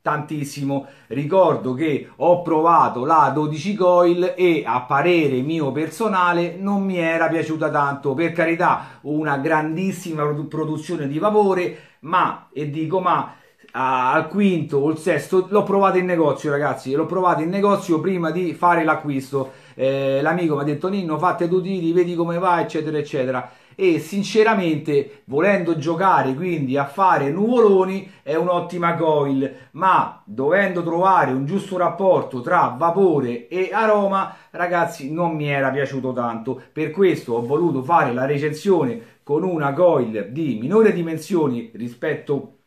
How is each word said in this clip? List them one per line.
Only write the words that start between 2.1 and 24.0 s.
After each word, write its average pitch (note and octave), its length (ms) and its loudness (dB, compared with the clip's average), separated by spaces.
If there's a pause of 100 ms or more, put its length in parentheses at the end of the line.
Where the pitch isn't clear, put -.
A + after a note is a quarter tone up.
ho F3 240 2
provato D#3 640 2
la D3+ 300 4
dodici D3+ 400 -4
coil F3 600 4
e E3+ 300 2
a B2+ 160 -2
parere C#3+ 640 2
mio D3+ 300 -2
personale F3 880 -2
non G3 240 -2
mi F#3+ 140 -2
era E3 320 0
piaciuta D#3 400 -2
tanto. C#3+ 460 -2
Per E3 180 -2
carità, E3 720 -2
una D3 340 -2
grandissima D#3+ 840 -2
produ-, D3 260 -4
produzione D3+ 580 -6
di C#3+ 120 -4
vapore, F#3+ 580 2 (240)
ma, E3 500 -2
e C#3+ 200 -6
dico D#3 280 -2
ma, E3 360 0 (380)
a-, C3 420 0
al D#3 140 0
quinto F3 500 0
o C#3+ 120 2
il D#3 60 -2
sesto F#3 540 0
l'ho G3+ 140 2
provato G3 340 2
in F3+ 80 0
negozio, D#3+ 440 0
ragazzi, C#3 440 -2
l'ho D#3 100 0
provato E3+ 380 0
in E3 80 -2
negozio G3 500 0
prima E3+ 300 -2
di E3+ 240 -4
fare F3 300 2
l'acquisto. C#3 680 -2 (220)
Eh, C3+ 480 0
l'amico D#3+ 320 0
mi C#3+ 80 -2
ha - 20 -4
detto: D3 240 -2
"Nino, F3 300 -4
fate F3 280 0
due F3+ 140 2
tiri, F3 320 -2
vedi F3 220 2
come E3+ 240 -2
va", F3+ 240 2
eccetera, D3+ 340 -4
eccetera. B2+ 540 -4 (240)
E F3 260 2